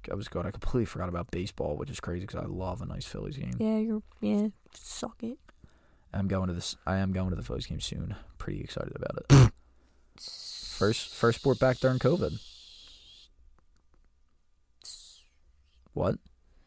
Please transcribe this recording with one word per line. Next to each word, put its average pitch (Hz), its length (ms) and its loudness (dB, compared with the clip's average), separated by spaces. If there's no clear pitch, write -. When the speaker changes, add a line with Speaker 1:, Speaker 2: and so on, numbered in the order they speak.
Speaker 1:
I - 40 -4
was 101 120 -6
good. - 200 -4
I - 20 -4
completely - 360 0
forgot 90 220 -4
about 87 220 -4
baseball, 82 480 -4
which - 140 -6
is - 80 -10
crazy 90 260 -6
'cause - 180 -8
I - 40 -6
love 92 340 -6
a 90 60 -8
nice 85 180 -8
Phillies - 320 -8
game. 131 220 -6
Speaker 2:
Yeah, 220 180 0
you're, 214 240 -2
yeah, 208 260 2
suck - 480 -10
it. 233 160 -6
Speaker 1:
I'm 98 160 0
going 95 200 2
to 87 80 -2
this. - 200 -6
I 95 100 2
am 95 160 0
going 92 160 0
to 87 60 0
the - 80 -4
Phillies - 240 -6
game - 120 -6
soon. - 360 -4
Pretty - 220 -6
excited - 340 -6
about - 240 -6
it. 135 220 12
First, - 960 -2
first - 280 4
sport 131 180 4
back 131 180 4
during 127 220 4
covid. 127 400 2
What? 98 220 0